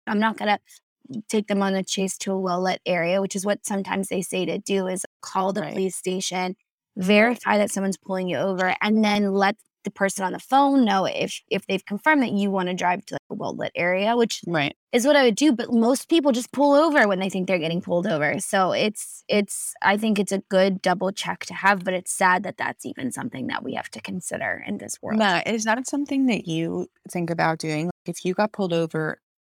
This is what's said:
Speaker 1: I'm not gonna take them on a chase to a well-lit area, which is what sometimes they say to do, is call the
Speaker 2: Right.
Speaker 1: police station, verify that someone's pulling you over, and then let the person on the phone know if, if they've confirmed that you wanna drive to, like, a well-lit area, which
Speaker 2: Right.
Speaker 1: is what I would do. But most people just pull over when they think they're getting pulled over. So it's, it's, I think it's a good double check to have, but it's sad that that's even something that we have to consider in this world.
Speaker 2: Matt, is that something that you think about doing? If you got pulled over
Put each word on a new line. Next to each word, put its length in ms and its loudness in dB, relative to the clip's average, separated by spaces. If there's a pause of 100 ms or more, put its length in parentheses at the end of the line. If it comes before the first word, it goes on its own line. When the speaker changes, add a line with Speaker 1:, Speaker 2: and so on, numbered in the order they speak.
Speaker 1:
I'm 140 -2
not 160 0
gonna 220 0 (680)
take 200 -2
them 140 0
on 120 0
a 80 0
chase 360 -4
to 140 -4
a 80 -2
well-lit 460 -2
area, 340 2
which 160 -4
is 80 -4
what 220 -2
sometimes 420 -2
they 140 -2
say 220 -4
to 140 -2
do, 280 -2
is 180 -4 (160)
call 320 -2
the 80 -4
Speaker 2:
Right. 120 -6
Speaker 1:
police 240 -2
station, 600 -4 (400)
verify 640 4
that 120 2
someone's 260 -2
pulling 320 -6
you 100 -2
over, 420 0
and 240 4
then 280 2
let 240 2 (280)
the 60 -8
person 340 -2
on 80 -4
the 60 -6
phone 460 4
know 220 4
if, 440 -4
if 160 -4
they've 180 -2
confirmed 380 2
that 80 0
you 220 0
wanna 200 0
drive 320 -2
to, 100 -10
like, 60 -6 (100)
a 40 -10
well-lit 400 -6
area, 420 0
which 300 0
Speaker 2:
Right. 300 0 (160)
Speaker 1:
is 120 4
what 120 6
I 80 6
would 100 6
do. 160 4
But 220 -2
most 360 2
people 220 4
just 220 -2
pull 200 4
over 360 6
when 100 2
they 100 -2
think 200 -2
they're 100 2
getting 220 -2
pulled 260 0
over. 320 0
So 320 2
it's, 560 -2
it's, 560 -2
I 140 4
think 240 0
it's 100 -2
a 80 0 (120)
good 320 4
double 280 0
check 360 -6
to 80 -12
have, 280 2
but 120 -2
it's 180 -4
sad 320 2
that 140 -8
that's 280 -6
even 240 -6
something 380 -8
that 160 -6
we 100 -8
have 160 -8
to 100 -16
consider 640 -6
in 140 -6
this 240 -12
world. 160 0
Speaker 2:
Matt, 300 2
is 160 -2
that 240 0
something 380 0
that 200 0
you 400 -2 (240)
think 180 -2
about 300 0
doing? 320 -4 (160)
If 180 -8
you 100 -2
got 180 0
pulled 200 -2
over 480 -2 (380)